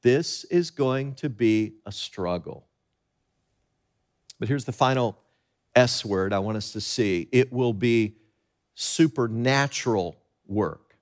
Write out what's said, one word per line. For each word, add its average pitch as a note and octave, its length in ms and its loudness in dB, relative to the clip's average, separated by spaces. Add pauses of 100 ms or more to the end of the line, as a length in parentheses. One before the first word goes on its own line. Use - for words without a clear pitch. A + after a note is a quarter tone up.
This C3+ 420 2
is F3 260 0
going C3+ 460 -2
to D3 120 -6
be A2 460 0 (100)
a G2+ 60 -14
struggle. F2+ 760 -8 (1700)
But - 80 -6
here's C3 180 -2
the - 60 -10
final B2+ 480 0 (560)
S B2 300 4
word G2 280 0
I G2+ 60 0
want G#2+ 180 -4
us G#2 140 -8
to A2 100 -10
see. G2 520 -2
It B2+ 200 4
will B2 200 0
be A2 460 0 (580)
supernatural A#2+ 1500 0 (240)
work. G2 560 -4